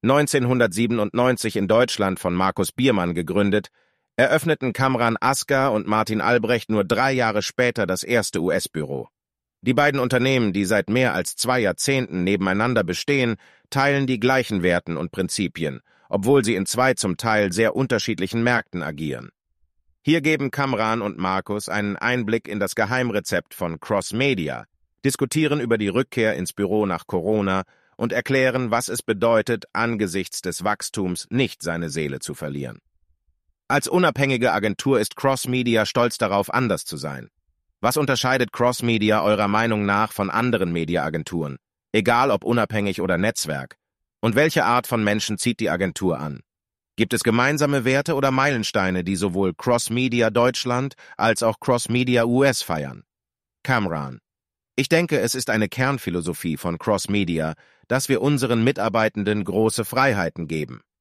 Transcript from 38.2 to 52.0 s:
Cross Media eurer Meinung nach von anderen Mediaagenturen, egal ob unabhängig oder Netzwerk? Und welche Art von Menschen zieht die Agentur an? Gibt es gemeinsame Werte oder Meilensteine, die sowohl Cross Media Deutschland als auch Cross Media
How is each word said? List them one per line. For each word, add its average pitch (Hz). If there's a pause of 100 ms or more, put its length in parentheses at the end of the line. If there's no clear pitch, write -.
Cross 120
Media 107
eurer 104
Meinung 107
nach 101
von 98
anderen 107
Mediaagenturen, 80 (340)
egal 120
ob 101
unabhängig 104
oder 90
Netzwerk? 76 (440)
Und 113
welche 151
Art 120
von 113
Menschen 104
zieht -
die 101
Agentur 90
an? 71 (560)
Gibt -
es -
gemeinsame 135
Werte 139
oder 139
Meilensteine, 110
die 95
sowohl 92
Cross 120
Media 120
Deutschland 123 (220)
als 110
auch 113
Cross 123
Media 123